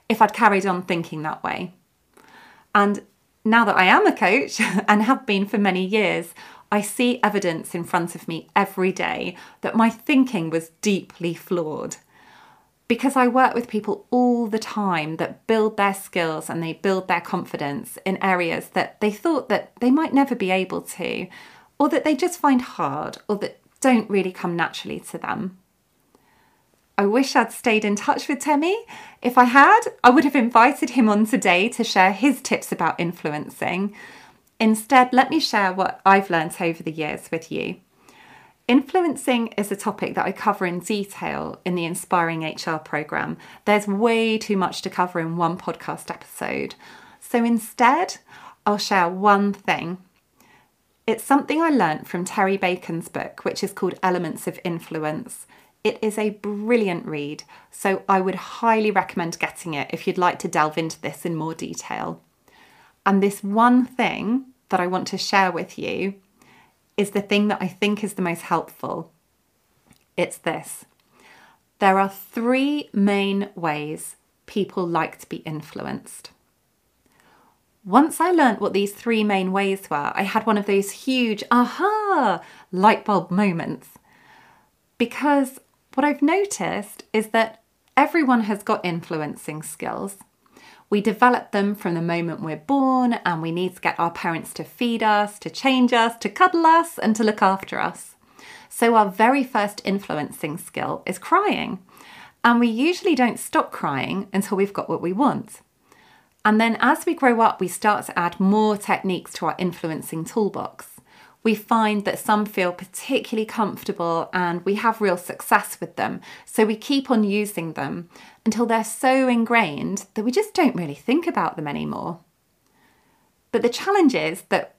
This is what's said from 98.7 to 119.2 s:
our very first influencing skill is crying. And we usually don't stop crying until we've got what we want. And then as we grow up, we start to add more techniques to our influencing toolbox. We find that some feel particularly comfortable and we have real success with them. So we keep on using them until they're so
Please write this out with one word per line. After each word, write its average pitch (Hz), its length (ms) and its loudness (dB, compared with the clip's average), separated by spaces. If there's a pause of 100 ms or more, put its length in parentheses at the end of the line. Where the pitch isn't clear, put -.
our 208 140 6
very 247 360 2
first 208 400 -2
influencing 165 720 -4
skill - 480 -8
is 190 120 -6
crying. 320 640 0 (640)
And 240 160 4
we 240 80 4
usually 302 480 0
don't 240 240 0
stop - 320 -2
crying 160 640 -4
until 196 240 -2
we've 196 160 0
got - 160 -6
what 160 120 -4
we 180 120 -4
want. 202 480 -2 (840)
And 214 140 4
then 226 180 0
as 311 260 2
we 339 80 0
grow 240 280 2
up, - 180 2
we 185 80 -2
start - 380 0
to - 120 -12
add 175 220 -2
more 208 380 4
techniques 190 560 -4
to 170 140 -4
our 156 100 -2
influencing 165 680 -6
toolbox. - 680 -6 (520)
We 226 120 2
find 214 500 0
that - 140 -2
some 208 260 2
feel 190 260 -2
particularly 220 760 -4
comfortable 170 840 -4
and 175 320 -2
we 202 120 0
have 220 260 -2
real 185 160 2
success - 640 -2
with 170 160 -10
them. - 240 -4 (240)
So - 180 2
we 214 140 2
keep 269 340 0
on 214 140 4
using 196 480 -2
them 165 340 -8 (380)
until 220 200 2
they're 220 200 0
so 262 420 2